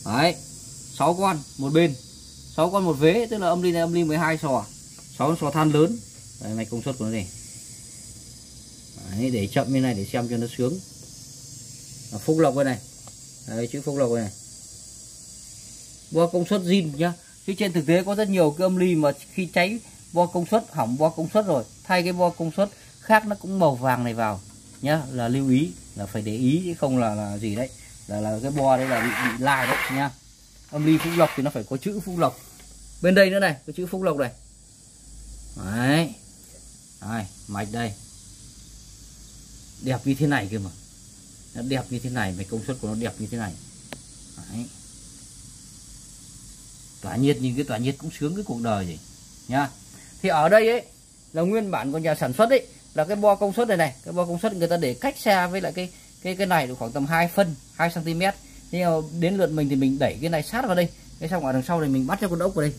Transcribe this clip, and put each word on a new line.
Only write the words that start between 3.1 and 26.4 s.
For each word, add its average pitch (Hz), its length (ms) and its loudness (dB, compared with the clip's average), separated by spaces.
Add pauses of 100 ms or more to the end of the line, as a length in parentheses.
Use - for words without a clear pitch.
tức 220 80 -2
là 185 100 2
âm 175 140 2
ly 180 100 4
này, 170 80 2
âm 170 120 2
ly 170 120 4
mười 151 140 2
hai 160 240 2
sò, 123 240 0 (520)
sáu 151 220 2
sò 147 100 0
than 156 220 4
lớn. 170 260 6 (420)
Đây, 107 140 -6
mạch 110 160 -4
công 117 120 -6
suất 131 160 -6
của 110 60 -4
nó 110 60 -2
này. 107 180 -4 (1800)
Đấy, 113 200 -2
để 104 160 0
chậm 123 260 -2
như 135 80 2
này 127 140 2
để 98 180 -4
xem 120 160 -2
cho 120 80 -4
nó 117 100 -2 (120)
sướng. 139 220 -2 (1300)
À, 110 60 -8
Phúc 156 200 0
Lộc 143 180 4
đây 139 80 2
này. 127 140 0 (680)
Đấy, 117 260 -4
chữ 143 120 -6
Phúc 143 140 -4
Lộc 127 160 2
đây 117 80 0
này. 101 100 -6 (1800)
Bo 165 160 4
công 175 200 0
suất 202 160 0
zin 175 340 2
nhá. 170 160 0 (340)
Chứ 190 120 -4
trên 196 140 0
thực 160 140 0
tế 170 200 6
có 202 80 -2
rất 208 140 2
nhiều 175 300 4
cái 185 60 2
âm 185 120 2
ly 180 180 4
mà 147 180 4 (220)
khi 185 120 -2
cháy 190 320 0 (340)
bo 175 140 4
công 175 240 -2
suất, 214 200 2
hỏng 127 280 0
bo 156 100 4
công 160 260 -2
suất 208 120 4
rồi, 143 180 2 (200)
thay 185 180 2
cái 180 100 0
bo 180 180 4
công 170 260 -4
suất 202 140 2 (300)
khác 214 260 4
nó 208 100 -4
cũng 190 220 -6
màu 156 160 6
vàng 123 300 0
này 120 100 -2
vào 107 260 -2 (420)
nhá, 151 200 2 (100)
là 120 160 -2
lưu 135 220 0
ý, 147 200 4 (260)
là 101 100 -6
phải 107 160 -6
để 107 140 -4
ý 131 280 2